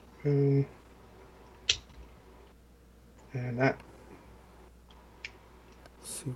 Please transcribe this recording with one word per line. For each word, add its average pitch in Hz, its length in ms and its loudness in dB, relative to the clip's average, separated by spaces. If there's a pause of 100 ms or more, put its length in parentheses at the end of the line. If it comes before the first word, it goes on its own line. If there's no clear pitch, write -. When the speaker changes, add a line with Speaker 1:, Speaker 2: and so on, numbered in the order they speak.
(220)
Speaker 1:
Boom. 139 440 4 (2750)
And 123 260 -6
that. 135 220 2 (2250)
Speaker 2:
C - 320 -10